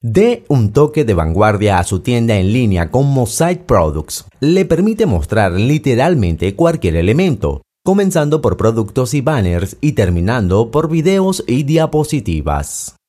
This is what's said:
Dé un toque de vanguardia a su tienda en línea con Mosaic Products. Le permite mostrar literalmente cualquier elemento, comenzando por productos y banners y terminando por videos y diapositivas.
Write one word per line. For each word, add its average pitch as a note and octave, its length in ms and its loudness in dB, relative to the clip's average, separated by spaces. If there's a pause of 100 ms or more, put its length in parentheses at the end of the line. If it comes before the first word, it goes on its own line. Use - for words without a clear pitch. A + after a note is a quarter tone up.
Dé G#3 460 0
un A#2 240 2
toque D3 340 2
de A2 100 0
vanguardia F#2+ 680 2
a F2 40 0
su F#2+ 160 -4
tienda A#2 380 0
en F#2+ 140 2
línea F#2+ 400 0
con C#3 160 2
Mosaic D3+ 560 0
Products. D#2 600 -2 (120)
Le F3+ 260 2
permite G#3+ 420 0
mostrar G2 460 0
literalmente A2+ 1000 0
cualquier D#3+ 420 0
elemento, G2+ 680 0 (220)
comenzando F3 560 0
por G#2+ 160 0
productos A2+ 580 -2
y D3 60 0
banners F2+ 600 -2
y D3 120 0
terminando G2+ 800 0
por D#3 180 -2
videos F#3+ 580 0
y B2+ 180 -2
diapositivas. C3+ 1300 -2 (120)